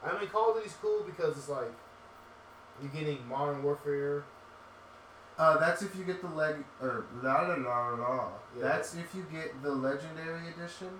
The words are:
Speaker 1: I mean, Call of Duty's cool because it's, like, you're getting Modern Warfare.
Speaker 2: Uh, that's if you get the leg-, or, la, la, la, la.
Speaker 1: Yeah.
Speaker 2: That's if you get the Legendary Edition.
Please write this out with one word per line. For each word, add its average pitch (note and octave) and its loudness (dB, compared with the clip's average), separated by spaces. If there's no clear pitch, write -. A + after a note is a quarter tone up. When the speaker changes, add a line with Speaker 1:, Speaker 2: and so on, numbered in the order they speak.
Speaker 1:
I F#3+ 0
mean, G#3 -2
Call A3 4
of A4+ 2
Duty's - -4
cool G#4+ 2
because D3+ -2
it's, C#3 -12
like, C3 -2
you're C#3 -6
getting C#3+ -2
Modern C#3 0
Warfare. C#3+ 0
Speaker 2:
Uh, D#3 10
that's E3+ 4
if F#3+ -6
you F#3 -6
get F3+ -2
the F3+ -6
leg-, D#3 0
or, A#2+ -2
la, C3+ 6
la, F3 2
la, A#2+ 2
la. A#2+ 0
Speaker 1:
Yeah. A#2+ -4
Speaker 2:
That's D3+ 0
if E3+ -6
you F#3 -6
get D#3 -6
the C#3+ 0
Legendary D#3+ -2
Edition. E3+ -10